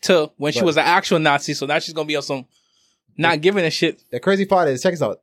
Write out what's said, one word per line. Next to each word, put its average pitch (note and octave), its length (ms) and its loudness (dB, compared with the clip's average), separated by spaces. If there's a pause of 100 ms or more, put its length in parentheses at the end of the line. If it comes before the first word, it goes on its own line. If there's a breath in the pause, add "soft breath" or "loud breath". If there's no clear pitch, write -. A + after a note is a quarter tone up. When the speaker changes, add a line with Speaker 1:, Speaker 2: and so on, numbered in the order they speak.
Speaker 1:
To D#3+ 340 2
when D3 160 -2
she - 80 0
Speaker 2:
But F#3+ 60 2
Speaker 1:
was D#3 100 2
an D#3 80 2
actual F3+ 340 2
Nazi, D3 360 0
so C#3 120 -6
now D3 140 0
she's E3 140 -12
gonna D#3 120 -6
be D3+ 80 -4
on C#3+ 80 -2
some C3+ 240 -8 (720)
not E3 160 0
Speaker 2:
the D#3 60 0
Speaker 1:
giving F#3 260 2
a D#3+ 60 0
shit. - 320 -2 (100)
Speaker 2:
The - 80 -6
crazy G3 240 2
part F3+ 240 2
is, C3 140 -2
check F#3 100 2
this D#3 100 -4
out. G#2 200 -4